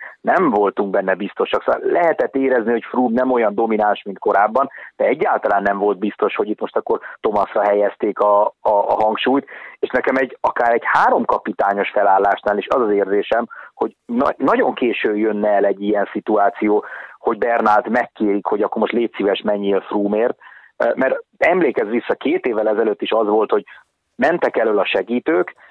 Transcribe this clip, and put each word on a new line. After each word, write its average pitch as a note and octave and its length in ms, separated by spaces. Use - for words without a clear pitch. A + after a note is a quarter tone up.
nem D#3+ 280
voltunk G2+ 400
benne F#2+ 260
biztosak. G2 480
Szóval B2 200
lehetett D3+ 520
érezni, C3 360
hogy A#2 120
Froome B2 300
nem B2+ 180
olyan A2+ 240
domináns, G#2+ 480
mint F#2+ 160
korábban, G#2 500
de G#2 100
egyáltalán A2+ 560
nem G2+ 160
volt G2 200
biztos, G2+ 380
hogy G#2 140
itt G#2+ 100
most - 160
akkor A2+ 240
Thomasra G#2 400
helyezték G#2 580
a, G#2 260
a, - 240
a G2+ 240
hangsúlyt, B2+ 440
és - 100
nekem B2+ 260
egy, C3+ 260
akár A#2+ 320
egy A#2 120
három F3+ 400
kapitányos G2+ 640
felállásnál G2+ 680
is G2 100
az C#3 140
az G#2+ 100
érzésem, G2+ 560
hogy - 220
na-, C#3+ 320
nagyon D#3 360
későn A2+ 420
jönne G#2 340
el G2+ 160
egy G2 160
ilyen G2+ 300
szituáció, G#2 760
hogy A2+ 180
Bernált A2 520
megkérik, G#2+ 560
hogy G#2 160
akkor G#2+ 200
most G2+ 120
légy A2+ 220
szíves, G2 260
menjél G2+ 400
Froome-ért, G#2+ 560
mert C3 200
emlékezz C#3+ 520
vissza, A#2 240
két F3 320
évvel A2 240
ezelőtt G#2+ 320
is G2+ 100
az A2 160
volt, G#2 240
hogy - 120
mentek C3+ 420
elől A2 220
a F#2 60
segítők, A#2 680